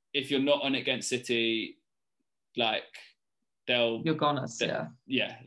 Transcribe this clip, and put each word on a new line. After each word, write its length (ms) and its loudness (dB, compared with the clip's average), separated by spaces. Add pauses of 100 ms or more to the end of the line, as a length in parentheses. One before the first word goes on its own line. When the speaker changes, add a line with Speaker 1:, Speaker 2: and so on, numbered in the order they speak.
(140)
Speaker 1:
if 160 -2
you're 100 2
not 220 4
on 140 0
it 60 -2
against 280 -2
City, 720 0 (760)
like, 280 0 (840)
they'll 400 2
Speaker 2:
You're 80 4
goners, 460 0
Speaker 1:
they, 80 0
Speaker 2:
yeah. 180 -2 (220)
Speaker 1:
yeah, 280 0 (120)